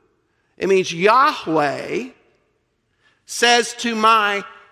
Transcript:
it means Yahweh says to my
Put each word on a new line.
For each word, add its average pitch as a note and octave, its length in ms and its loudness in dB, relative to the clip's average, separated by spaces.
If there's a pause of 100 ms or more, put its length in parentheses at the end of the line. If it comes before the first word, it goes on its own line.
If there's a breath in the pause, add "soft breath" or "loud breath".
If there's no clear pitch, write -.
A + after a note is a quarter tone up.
(560)
it - 120 -4
means F#3+ 240 0
Yahweh F3+ 1160 -2 (1160)
says A#3+ 480 0
to A#3 200 -6
my G#3+ 500 2 (260)